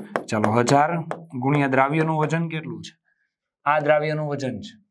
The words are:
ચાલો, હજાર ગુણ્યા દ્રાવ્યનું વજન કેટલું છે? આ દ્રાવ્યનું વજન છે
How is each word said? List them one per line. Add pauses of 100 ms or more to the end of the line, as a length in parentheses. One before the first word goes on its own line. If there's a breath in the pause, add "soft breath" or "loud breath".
(300 loud breath)
ચાલો,
હજાર (520)
ગુણ્યા
દ્રાવ્યનું
વજન
કેટલું
છે? (720)
આ
દ્રાવ્યનું
વજન
છે (180)